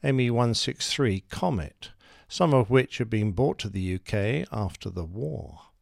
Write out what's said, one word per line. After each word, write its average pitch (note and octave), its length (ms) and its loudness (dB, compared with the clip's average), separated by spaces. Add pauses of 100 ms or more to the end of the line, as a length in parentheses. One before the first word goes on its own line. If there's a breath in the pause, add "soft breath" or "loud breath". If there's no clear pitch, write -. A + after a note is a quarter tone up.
M C3+ 180 2
E B2 100 2
one A#2 240 4
six - 360 -4
three G#2+ 300 2 (100)
Comet, B2 600 -4 (380 loud breath)
some E3 240 2
of A#2+ 180 4
which B2+ 280 2
had A2+ 120 -4
been G#2+ 220 2
brought C3 280 0
to A2 80 -6
the G2 120 -4
U F#2 180 -2
K G#2+ 520 -2
after G2+ 400 -6
the F2+ 140 -6
war. A#2 560 -8 (220)